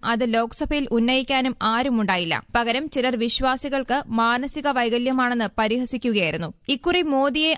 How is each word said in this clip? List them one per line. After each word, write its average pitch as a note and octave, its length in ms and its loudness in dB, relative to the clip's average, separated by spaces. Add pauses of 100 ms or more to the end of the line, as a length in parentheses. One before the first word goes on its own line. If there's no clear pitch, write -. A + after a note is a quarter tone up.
അത് A#3 220 0
ലോക്സഭയിൽ A#3 640 0
ഉന്നയിക്കാനും B3+ 720 2
ആരുമുണ്ടായില്ല. G#3+ 720 0 (160)
പകരം A#3 400 0
ചിലർ B3+ 260 0
വിശ്വാസികൾക്ക് C4 840 0 (140)
മാനസിക B3 560 0
വൈകല്യമാണെന്ന് B3 840 0
പരിഹസിക്കുകയായിരുന്നു. G#3+ 960 0 (200)
ഇക്കുറി E4+ 360 0
മോദിയെ C#4+ 540 2